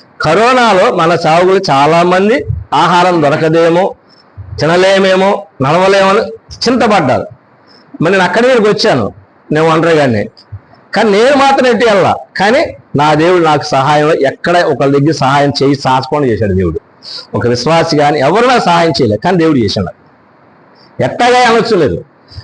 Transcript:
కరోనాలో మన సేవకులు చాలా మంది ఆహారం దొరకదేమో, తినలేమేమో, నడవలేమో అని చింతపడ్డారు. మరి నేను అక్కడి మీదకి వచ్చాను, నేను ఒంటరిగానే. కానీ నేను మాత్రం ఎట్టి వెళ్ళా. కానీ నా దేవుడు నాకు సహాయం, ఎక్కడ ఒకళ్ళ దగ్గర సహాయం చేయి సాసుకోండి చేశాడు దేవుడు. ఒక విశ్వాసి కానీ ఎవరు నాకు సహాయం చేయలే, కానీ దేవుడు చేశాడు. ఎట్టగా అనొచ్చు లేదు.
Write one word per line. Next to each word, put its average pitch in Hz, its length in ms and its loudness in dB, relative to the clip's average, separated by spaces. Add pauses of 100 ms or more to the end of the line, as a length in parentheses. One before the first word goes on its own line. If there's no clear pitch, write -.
(240)
కరోనాలో 220 720 2
మన 170 220 0
సేవకులు 175 440 2 (100)
చాలా 147 320 2
మంది 190 440 0 (280)
ఆహారం 175 480 2
దొరకదేమో, 165 720 0 (640)
తినలేమేమో, 190 840 0 (160)
నడవలేమో 190 460 2
అని 202 120 0 (340)
చింతపడ్డారు. 208 720 0 (760)
మరి 165 100 0
నేను 185 120 2
అక్కడి 226 240 0
మీదకి 226 200 2
వచ్చాను, 170 440 0 (400)
నేను 160 160 0
ఒంటరిగానే. 151 600 0 (680)
కానీ 214 160 0
నేను 240 260 2
మాత్రం 269 300 2
ఎట్టి 233 200 0
వెళ్ళా. 175 300 2 (200)
కానీ 233 400 -2 (200)
నా 151 180 2
దేవుడు 170 280 2
నాకు 151 200 0
సహాయం, 151 480 0
ఎక్కడ 135 480 -2
ఒకళ్ళ 143 400 0
దగ్గర 147 140 0
సహాయం 143 400 0 (100)
చేయి 143 120 2
సాసుకోండి 135 540 -2
చేశాడు 104 240 -2
దేవుడు. 90 280 -2 (540)
ఒక 110 120 -2
విశ్వాసి 156 500 -2
కానీ 147 240 0
ఎవరు 185 260 0
నాకు 247 180 0
సహాయం 170 260 0
చేయలే, 113 260 -2
కానీ 185 200 -2
దేవుడు 160 220 2
చేశాడు. 101 300 -4 (1120)
ఎట్టగా 247 460 0
అనొచ్చు 226 280 0
లేదు. 120 280 -2 (400)